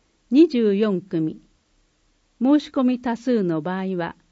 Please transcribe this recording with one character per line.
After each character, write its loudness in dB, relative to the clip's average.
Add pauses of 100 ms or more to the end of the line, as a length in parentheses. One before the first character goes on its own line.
(300)
二 6
十 0
四 -2
組。 -6 (1000)
申 4
し -8
込 -2
み -2
多 -4
数 0
の -2
場 -6
合 -6
は、 -8 (160)